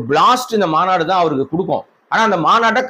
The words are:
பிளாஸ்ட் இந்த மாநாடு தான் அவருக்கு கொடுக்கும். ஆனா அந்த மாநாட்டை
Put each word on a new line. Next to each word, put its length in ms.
பிளாஸ்ட் 500
இந்த 80
மாநாடு 400
தான் 160
அவருக்கு 260
கொடுக்கும். 360
ஆனா 140
அந்த 240
மாநாட்டை 440